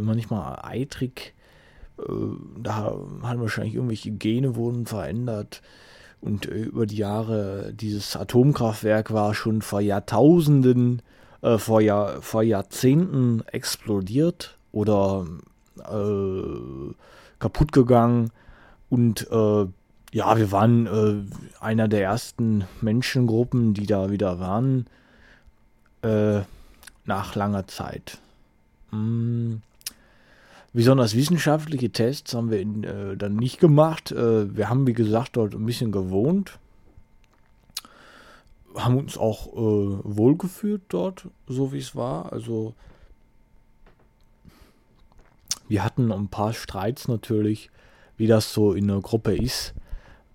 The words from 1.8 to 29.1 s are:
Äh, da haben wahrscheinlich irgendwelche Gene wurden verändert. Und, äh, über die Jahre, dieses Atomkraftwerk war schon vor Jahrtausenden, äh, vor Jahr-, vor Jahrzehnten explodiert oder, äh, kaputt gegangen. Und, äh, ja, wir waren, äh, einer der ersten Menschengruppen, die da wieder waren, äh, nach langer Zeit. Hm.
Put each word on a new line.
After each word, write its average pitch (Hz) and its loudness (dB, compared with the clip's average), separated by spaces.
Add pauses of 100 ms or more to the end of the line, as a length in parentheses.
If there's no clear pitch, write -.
Äh, - -12 (600)
da 107 -4 (280)
haben 120 -6
wahrscheinlich 107 -4
irgendwelche 113 -6
Gene 117 -2
wurden 120 -4
verändert. 104 -6 (580)
Und, 104 -6
äh, 107 -6
über 113 -2
die 104 -6
Jahre, 107 -4
dieses 104 -6
Atomkraftwerk 110 2
war 107 2
schon 110 -2
vor 101 -2
Jahrtausenden, 123 4 (380)
äh, 117 4
vor 110 4
Jahr-, 101 2
vor 110 -2
Jahrzehnten 123 2
explodiert 117 -4 (120)
oder, 98 0 (520)
äh, 95 -6 (440)
kaputt - 0
gegangen. 120 4 (580)
Und, 120 2
äh, 107 4 (460)
ja, 107 4
wir 104 2
waren, 113 6
äh, 104 0 (360)
einer 110 0
der 104 2
ersten 104 0 (160)
Menschengruppen, 117 2
die 101 -4
da 98 0
wieder 95 -2
waren, 120 -2 (1160)
äh, 107 2 (600)
nach 101 -6
langer 101 -2
Zeit. - -14 (720)
Hm. 117 -4 (1120)